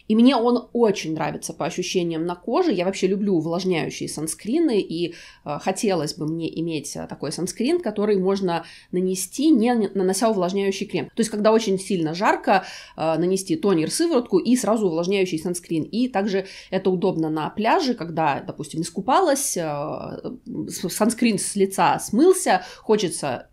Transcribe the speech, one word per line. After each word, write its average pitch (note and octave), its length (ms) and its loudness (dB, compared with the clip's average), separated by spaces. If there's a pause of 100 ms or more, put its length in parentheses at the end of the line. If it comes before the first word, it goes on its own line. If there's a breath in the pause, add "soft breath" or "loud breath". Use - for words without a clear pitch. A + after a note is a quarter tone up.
И A3 80 2
мне B3 220 6
он A#3+ 360 2
очень G3+ 420 0
нравится D#3 380 -4
по - 120 -6
ощущениям E3+ 600 -2
на F3 120 -4
коже. D4+ 360 0
Я F3 120 0
вообще G3 240 0
люблю G3 260 0
увлажняющие E3 720 -2
санскрины, A3 720 0
и, E3+ 340 -4 (300 loud breath)
э, D3 160 -6
хотелось F#3 540 0
бы D#3 140 -6
мне E3 320 -4
иметь, E3 340 -6
э, D#3+ 140 -8
такой D3 240 -8
санскрин, B3+ 480 -2
который G#3 380 0
можно F#3 460 0 (280 loud breath)
нанести, F#3 580 0
не A#3+ 200 6
н-, A3+ 240 2
нанося G3 340 2
увлажняющий G3 580 0
крем. - 200 -4
То - 140 -4
есть, A3 100 0
когда G#3 200 2
очень G#3 300 2
сильно E3 340 -2
жарко, A#3+ 500 2 (320 loud breath)
э, D#3+ 220 0
нанести F#3 380 0
тонер, E3+ 340 2
сыворотку E4 480 0
и A#3 160 4
сразу A3 320 2
увлажняющий F3 520 0
санскрин. F3 440 -4
И A#3+ 260 -2
также G3 380 -2 (240 loud breath)
это F#3+ 200 0
удобно E3+ 380 0
на D#3 220 -4
пляже, B3+ 440 0
когда, E3 460 -2
допустим, - 420 -8
искупалась, C#4 760 0
э, F3 60 -2 (1080)
с-, F3 220 -6
санскрин A3 480 2
с - 180 -6
лица F#3 420 2
смылся, C4 640 4 (140 loud breath)
хочется E3 760 -2